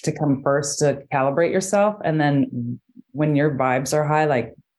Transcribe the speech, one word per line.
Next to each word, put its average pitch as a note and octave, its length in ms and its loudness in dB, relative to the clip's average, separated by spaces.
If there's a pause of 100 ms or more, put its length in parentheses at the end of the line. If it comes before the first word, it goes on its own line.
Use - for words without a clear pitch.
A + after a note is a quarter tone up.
to D#3+ 80 -2
come D3 320 -2
first C#3+ 360 -2
to D3 220 0 (120)
calibrate C3+ 400 0
yourself. G3+ 500 0
And D#3 160 0
then B2+ 640 0 (300)
when D3+ 260 0
your D3 140 2
vibes C3+ 420 0
are D3+ 100 2
high, D3+ 220 2
like, B2+ 280 0 (260)